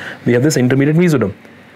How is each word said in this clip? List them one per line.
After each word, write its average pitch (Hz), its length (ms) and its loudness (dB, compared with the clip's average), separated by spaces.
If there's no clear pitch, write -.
We 123 80 2
have 120 100 2
this 151 140 0
intermediate 139 400 2
mesoderm. 147 360 0